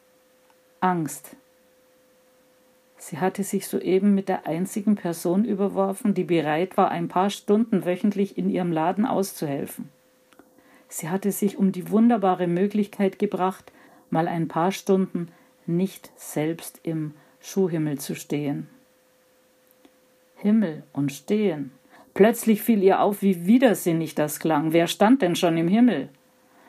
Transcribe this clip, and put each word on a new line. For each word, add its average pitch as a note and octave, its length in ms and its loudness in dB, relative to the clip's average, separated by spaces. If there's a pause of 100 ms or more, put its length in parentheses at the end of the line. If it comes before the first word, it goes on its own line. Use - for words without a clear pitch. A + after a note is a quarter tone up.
(800)
Angst. F3 560 -4 (1600)
Sie - 220 -14
hatte F#3+ 260 -2
sich - 240 -4
soeben F#3+ 480 2
mit F#3+ 120 -2
der F#3 200 -4
einzigen G3 480 -2
Person F3 480 -2
überworfen, G3 720 -2
die F3+ 100 -2
bereit D#3+ 520 -2
war, F#3+ 140 4
ein E3+ 160 -4
paar F#3+ 240 0
Stunden G#3 540 0
wöchentlich G3 520 -2
in F#3 140 -2
ihrem F3 220 -2
Laden F3 340 0
auszuhelfen. - 840 -4 (1000)
Sie - 200 -10
hatte G3 220 -2
sich G3 260 -2
um F#3+ 140 2
die E3+ 180 -6
wunderbare G3 600 2
Möglichkeit G3 720 0
gebracht, F#3 520 -4 (380)
mal E3 160 0
ein E3+ 220 -2
paar F3 240 0
Stunden F#3 560 -2 (380)
nicht F3+ 500 -4
selbst - 680 -8
im D#3 320 -6 (260)
Schuhhimmel D#3 580 -2
zu - 160 -10
stehen. D3 540 -6 (1700)
Himmel G3+ 460 0 (100)
und C#3+ 200 -2
Stehen. E3+ 580 -2 (440)
Plötzlich A3 480 4
fiel G#3+ 200 2
ihr F#3+ 180 6
auf, G3+ 220 0
wie F3 240 0
widersinnig F#3+ 680 4
das D3+ 240 -2
klang. D#3 340 0
Wer E3+ 140 4
stand A3+ 360 4
denn F3 120 2
schon E3 220 2
im E3 100 2
Himmel? G3+ 420 2 (600)